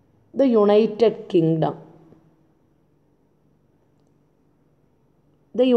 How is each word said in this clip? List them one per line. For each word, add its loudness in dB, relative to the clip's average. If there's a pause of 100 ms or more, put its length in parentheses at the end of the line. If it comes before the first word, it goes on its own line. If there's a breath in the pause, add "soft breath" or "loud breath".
(400)
The 2 (140)
United 0 (200)
Kingdom, -2 (3750)
the 2